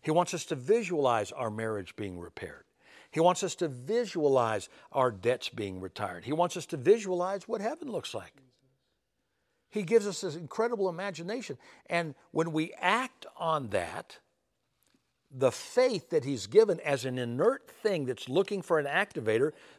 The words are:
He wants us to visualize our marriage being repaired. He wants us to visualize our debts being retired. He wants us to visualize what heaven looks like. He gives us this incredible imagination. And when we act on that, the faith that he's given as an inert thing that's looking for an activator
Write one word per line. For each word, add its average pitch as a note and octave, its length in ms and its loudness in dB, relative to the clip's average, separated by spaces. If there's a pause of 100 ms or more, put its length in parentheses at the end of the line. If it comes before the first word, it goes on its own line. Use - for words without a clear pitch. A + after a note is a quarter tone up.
He D#3 100 -2
wants E3 220 2
us E3 120 -6
to E3 100 -4
visualize C#3 760 0
our A#2+ 180 -6
marriage G#2+ 460 -6
being F#2+ 240 -8
repaired. - 460 -14 (460)
He D#3 100 0
wants F3 220 4
us F3 120 -4
to E3+ 140 -2
visualize C3+ 960 0 (240)
our C3 200 2
debts A2 380 0
being G2 300 -6
retired. F#2 460 -8
He C3 80 -2
wants E3+ 240 0
us D#3+ 100 -8
to E3 100 -6
visualize F#3 720 2
what A3 140 -4
heaven D4 280 -6
looks F#3 240 -6
like. F#2+ 200 -10 (1400)
He G#3+ 140 -2
gives G#3 220 4
us G3 160 -4
this E3 140 -4
incredible G3 540 -2
imagination. F3 680 -8 (280)
And E3 300 -2 (160)
when E3 200 0
we D#3 220 -2
act A3+ 520 -2 (120)
on D3+ 320 -2
that, - 480 -4 (1160)
the B2+ 160 4
faith - 600 0
that D3+ 120 2
he's B2 220 -4
given D3+ 360 6
as C3+ 240 0
an B2+ 120 -2
inert B2+ 500 0
thing F3+ 380 -2
that's B2 240 -6
looking F#3 320 0
for E3 160 2
an D3 80 2
activator C#3 640 2 (280)